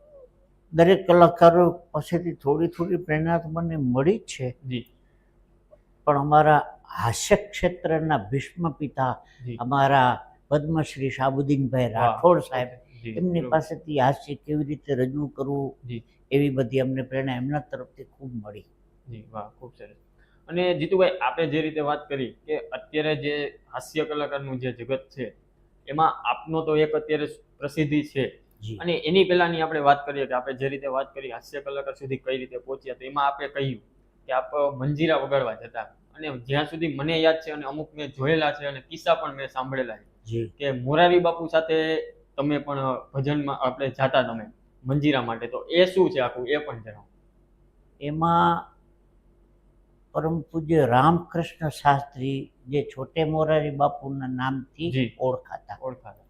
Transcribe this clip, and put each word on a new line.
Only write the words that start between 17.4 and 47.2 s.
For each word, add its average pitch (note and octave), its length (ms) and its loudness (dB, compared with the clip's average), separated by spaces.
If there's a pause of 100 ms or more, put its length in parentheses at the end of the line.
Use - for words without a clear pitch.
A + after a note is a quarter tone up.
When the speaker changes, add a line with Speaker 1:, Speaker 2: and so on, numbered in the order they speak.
Speaker 1:
તરફથી C3 460 -12
ખૂબ C3 300 -16
મળી. G#2 300 -12 (460)
Speaker 2:
જી, A#2 220 -16
વાહ, G#2+ 160 -12
ખૂબ A#2+ 300 -20
સરસ. G#2 180 -20 (520)
અને F3 300 0
જીતુભાઈ, F3+ 320 4 (100)
આપણે D3 260 0
જે D3+ 160 0
રીતે D#3 180 -4
વાત D3 280 -4
કરી C3+ 280 -6 (100)
કે D3+ 120 -4
અત્યારે D3+ 580 -4
જે D3 440 -6 (120)
હાસ્ય D3+ 320 -6
કલાકારનું C#3 540 -6
જે B2 140 -4
જગત A#2+ 360 -8 (100)
છે, A2+ 180 -8 (520)
એમાં D3+ 420 0
આપનો D#3+ 320 -4
તો D#3 140 0
એક D3+ 160 2
અત્યારે D3+ 360 -2 (300)
પ્રસિદ્ધિ D3 440 0
છે. C3+ 400 -4 (200)
Speaker 1:
જી. G#2+ 140 -10
Speaker 2:
અને E3+ 160 -2
એની F3 320 4
પહેલાંની F3 360 2
આપણે D#3 200 -2
વાત C#3+ 260 4
કરીએ C#3 200 -2
કે B2+ 80 -4
આપણે B2+ 200 -4
જે C3+ 140 -4
રીતે C#3 180 -6
વાત C3+ 280 -4
કરી C3+ 160 -12
હાસ્ય A#2+ 300 -12
કલાકાર C#3 340 -8
સુધી C3+ 220 -8
કઈ C3 220 -4
રીતે B2+ 200 -10
પહોંચ્યા, C3 360 -10
તો B2+ 100 -14
એમાં C#3 220 -2
આપણે C#3 220 -4
કહ્યું C3+ 320 -4 (460)
કે C3 60 -6
આપ B2+ 220 -2
મંજીરા C#3+ 640 0
વગાડવા C3+ 380 0
જતા. A#2 280 -12
અને D3 560 -12
જ્યાં C#3 260 -2
સુધી D#3 300 -6
મને D#3+ 260 -2
યાદ D#3+ 160 4
છે D#3+ 140 -10
અને D3+ 160 -10
અમુક D3+ 280 -10
મેં D3 140 -10
જોયેલા D3 440 0
છે C#3+ 140 -10
અને C#3 140 -8
કિસ્સા D#3+ 340 -2
પણ D#3 200 -4
મેં C3+ 140 -10
સાંભળેલા C3 480 -6
છે - 280 -20
Speaker 1:
જી. A2+ 240 -6 (100)
Speaker 2:
કે C#3 140 -2
મોરારી D#3 460 4
બાપુ E3+ 280 0
સાથે D#3+ 540 0 (360)
તમે D3 220 0
પણ C#3+ 200 -6 (360)
ભજનમાં C#3 440 -2
આપણે C3 300 -2
જાતા C3+ 340 2
તમે A2+ 240 -6 (400)
મંજીરા C#3 360 2
માટે, A#2 240 -6
તો A#2 180 -8
એ E3+ 200 4
શું F3+ 260 4
છે C3 100 -2
આખું, B2 280 -4
એ D3 80 0
પણ C3+ 260 -8
જણાવો. G#2 240 -18 (920)